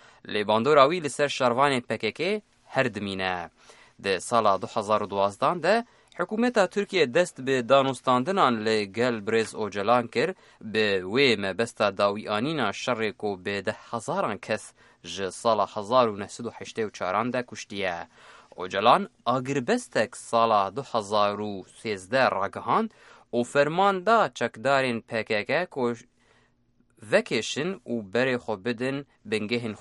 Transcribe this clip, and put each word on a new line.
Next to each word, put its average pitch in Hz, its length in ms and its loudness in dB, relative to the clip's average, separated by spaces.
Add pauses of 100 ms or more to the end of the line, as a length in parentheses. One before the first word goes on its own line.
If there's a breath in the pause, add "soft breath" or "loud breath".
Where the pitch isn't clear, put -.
(260 soft breath)
lê 104 220 -2
bandora 123 360 4
wî 165 200 0
li 143 60 -4
ser 143 200 -2
şervanên 127 520 0
P 113 160 -6
K 107 140 -4
K 202 300 -4 (240)
her 131 300 -2
dimîne. 95 540 -4 (540 soft breath)
Di 95 180 0
sala 104 400 2
du 113 60 -6
hezar 107 340 0
û 101 80 -6
duwazdan 101 540 0
de, 220 220 2 (340 soft breath)
Hikûmeta 214 480 0
Tirkiye 180 460 0
dest 175 260 2
bi 127 300 0
danûstandinan 131 960 4
li 107 260 2
gel 120 220 0
Birêz 107 540 -2
Öcalan 107 400 2
kir, 160 260 -2 (280 soft breath)
bi 104 400 0
wê 113 360 2
mebesta 98 600 -2
dawîanîna 104 720 0
şerê 110 440 -4
ku 101 320 -6
bê 101 200 -4
de 107 100 -2 (160)
hezaran 131 460 -4
kes - 360 -6 (300 soft breath)
ji 90 280 -6
sala 107 360 2
hezar 117 400 2
û 101 120 -6
nehsed 104 260 -10
û 110 60 -8
heştê 107 360 -6
û 98 40 -10
çaran 104 420 -2
de 123 120 -4
kuştiye. 95 600 -8 (500 loud breath)
Öcalan 107 520 2 (160)
agirbestek 131 920 -2
sala 107 580 2
du - 80 -6
hezar 104 500 2
û 101 320 -6 (160)
sêzde 107 500 0
ragihand 101 580 -2 (440 soft breath)
û 120 100 2
ferman 180 640 2
da 208 300 4
çekdarên 127 680 0
P 110 220 -4
K 104 220 -2
K 160 200 0
ku 120 280 -2 (1160)
vekêşin 160 760 0
û 110 260 -4
berê 127 220 2
xwe 107 300 -4
bidin 127 420 -4 (180)
bingehên 107 560 -2